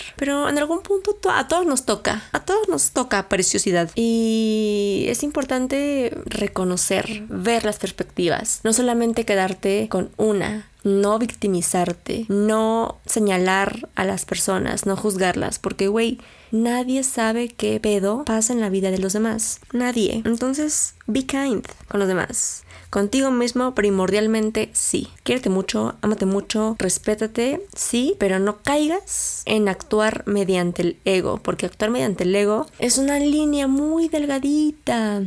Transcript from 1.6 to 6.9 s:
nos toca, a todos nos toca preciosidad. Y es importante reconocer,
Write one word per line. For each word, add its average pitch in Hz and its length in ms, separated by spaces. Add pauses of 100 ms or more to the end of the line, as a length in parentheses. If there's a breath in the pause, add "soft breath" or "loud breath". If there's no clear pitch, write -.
nos 262 180
toca, 214 460
a 294 80
todos 415 300
nos 311 220
toca 247 380
preciosidad. 180 680
Y 220 1120
es - 140
importante 269 1000
reconocer, 196 1000